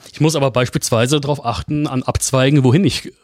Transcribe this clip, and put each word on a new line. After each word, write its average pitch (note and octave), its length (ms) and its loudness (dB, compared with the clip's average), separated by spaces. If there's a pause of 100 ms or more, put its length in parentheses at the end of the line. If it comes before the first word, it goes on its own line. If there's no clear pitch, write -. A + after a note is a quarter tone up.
(120)
ich - 80 -16
muss E3 160 2
aber C#3 140 0
beispielsweise B2 720 0
darauf C#3 240 -4
achten, D3 400 -4
an C3 160 -4
Abzweigen, C3 600 2
wohin C3+ 200 4
ich - 280 -2 (120)